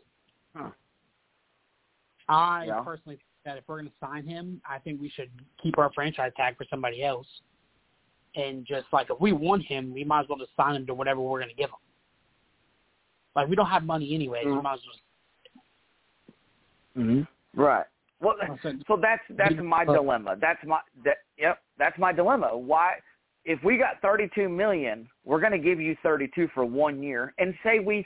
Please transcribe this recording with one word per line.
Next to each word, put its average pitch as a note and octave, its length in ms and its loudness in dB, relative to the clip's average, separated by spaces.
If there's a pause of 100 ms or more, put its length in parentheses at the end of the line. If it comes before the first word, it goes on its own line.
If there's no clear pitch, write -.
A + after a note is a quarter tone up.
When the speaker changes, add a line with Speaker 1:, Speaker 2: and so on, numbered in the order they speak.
(560)
Speaker 1:
Huh. - 140 -14 (1600)
Speaker 2:
I E3+ 400 2
Speaker 1:
Yeah. A2 140 -4
Speaker 2:
personally D#3 340 -12
think - 100 -20 (200)
that C#3 120 -10
if C3 100 -18
we're D#3 100 -12
gonna D3+ 220 -14
sign C#3+ 280 -12
him, F3 400 -10
I C#3 120 -10
think D3 220 -10
we D3 80 -10
should B2+ 220 -14 (300)
keep D#3+ 180 0
our C#3+ 140 6
franchise C3+ 440 -4
tag B2+ 200 0
for C3 120 -12
somebody B2+ 340 -4
else. C3+ 240 -4 (1080)
And C3+ 300 -6
just, C3+ 260 -6
like, C3+ 180 4
if B2 100 -4
we G3+ 120 4
want E3 320 2
him, C3 300 -6
we C3+ 100 -8
might D3+ 180 4
as C#3 80 -4
well C#3+ 80 -4
just C3 180 -14
sign C#3+ 200 2
him C3+ 120 -6
to C3 60 -4
whatever C3+ 280 -2
we're C3 180 -2
gonna A#2+ 160 -8
give C#3 140 -4
him. - 80 -18 (1600)
Like, C#3+ 120 2
we F3+ 80 0
don't F#3+ 140 2
have F3 140 2
money D#3 300 -2
anyway, B2+ 300 -4
so C#3+ 60 0
we C#3 60 2
Speaker 1:
Mm-hmm. C#3 80 -2
Speaker 2:
might C#3 100 -4
as C3 60 -8 (2250)
well. B2 100 0
Speaker 1:
Mm-hmm. C3 560 0
Right. B2+ 240 4 (360)
Well, G3+ 200 2
Speaker 2:
Well, E3 200 -6
so D3+ 120 -6 (120)
Speaker 1:
so G#3+ 160 2
that's, A3 280 2
that's G3 260 2
Speaker 2:
we D#3+ 60 -6
Speaker 1:
my E3 240 2
Speaker 2:
but D3 80 4
Speaker 1:
dilemma. A#2+ 480 2
That's D#3+ 240 0
my, D#3 160 -2 (240)
that, C#3 140 2 (180)
yep, D#3+ 220 0 (180)
that's C#3 200 0
my F3+ 140 2
dilemma. F3 460 2
Why, D#3+ 380 2 (500)
if D#3 180 -2
we A#3 140 4
got - 240 0
thirty-two G3+ 480 2
million, D#3+ 580 -2 (160)
we're D3 160 2
gonna G#3 180 2
give E3 220 2
you D#3 240 -2
thirty-two D#3 500 2
for B2+ 120 0
one C#3 360 0
year, C3+ 360 -6
and F#3 160 0 (100)
say A3+ 160 4
we G3+ 260 -2